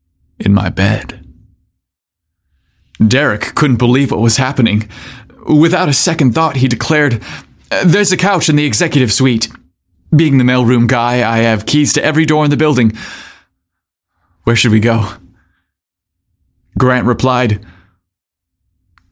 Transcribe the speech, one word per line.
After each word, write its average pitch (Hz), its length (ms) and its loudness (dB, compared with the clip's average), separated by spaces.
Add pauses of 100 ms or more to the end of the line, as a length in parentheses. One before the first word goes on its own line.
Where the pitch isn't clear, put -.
(380)
in 101 160 0
my 101 140 0
bed. - 580 -4 (1800)
Derek 120 480 0
couldn't 139 220 2
believe 123 340 0
what 92 100 -2
was 113 160 2
happening. 113 520 0 (580)
Without 165 420 2
a 139 60 0
second 143 400 0
thought, 156 220 -2
he 127 120 0
declared, 127 540 -2 (600)
"There's 196 280 2
a 185 40 -2
couch 185 320 -2
in 151 80 2
the 147 100 0
executive 127 460 0
suite. 127 360 0 (680)
Being 143 240 4
the 123 60 2
mailroom 123 420 2
guy, 120 420 0
I 113 100 0
have 113 280 0
keys 147 280 0
to 147 100 -2
every 156 220 0
door 151 180 0
in 147 60 0
the 147 60 0
building. 127 360 2 (1500)
Where 117 120 2
should 110 160 2
we 110 80 4
go?" 113 340 0 (1600)
Grant 127 280 0
replied, 123 580 0 (1500)